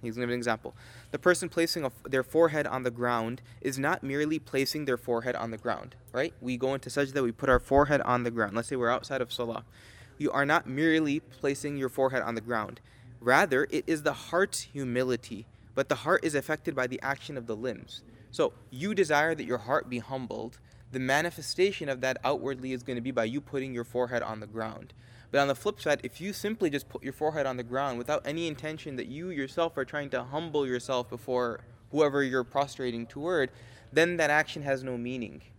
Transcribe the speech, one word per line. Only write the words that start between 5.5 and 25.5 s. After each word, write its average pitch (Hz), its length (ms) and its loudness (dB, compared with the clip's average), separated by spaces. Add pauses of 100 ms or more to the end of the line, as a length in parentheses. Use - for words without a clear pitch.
the 113 60 -8
ground, 120 380 -4 (160)
right? 127 300 -2
We 123 160 -2
go 135 160 0
into 131 160 -6
sajda, 139 340 0
we 117 80 2
put 135 160 -2
our 127 120 8
forehead 139 420 6
on 123 220 2
the 117 80 0
ground. 107 220 0
Let's 113 140 -2
say 143 80 -4
we're 120 140 2
outside 131 320 -2
of 120 100 -4
salah. 117 320 -4 (540)
You 147 140 0
are 143 140 4
not 156 220 2
merely 156 540 2
placing 143 560 -4
your 135 100 0
forehead 131 340 2
on 113 140 -2
the 113 60 -4
ground. 110 400 -4 (400)
Rather, 135 500 6
it - 160 -2
is 151 160 0
the 151 80 2
heart's 180 480 -2
humility, 123 840 -4 (280)
but 135 140 0
the 143 80 0
heart 156 300 2
is 147 100 0
affected 151 400 -2
by 127 120 0
the 127 140 -6
action 139 360 -6
of 117 100 -10
the 110 80 -2
limbs. - 480 -8 (260)
So 143 220 2 (200)
you 175 240 -4
desire 160 400 4
that 139 100 -8
your 120 140 -2
heart 123 320 -2
be 123 80 -2
humbled. 120 580 -8 (340)
The 131 80 -4
manifestation 160 880 0
of 131 140 -4
that 131 220 0
outwardly 131 500 -2
is 123 100 -6
gonna 123 160 -4
be 123 120 -4
by 120 140 2
you 123 140 -2
putting 135 340 -6
your 120 100 -4
forehead 123 400 -2
on 110 180 -6
the 104 60 -14
ground. 110 440 -8 (380)
But 139 100 2
on 143 80 4
the 139 80 2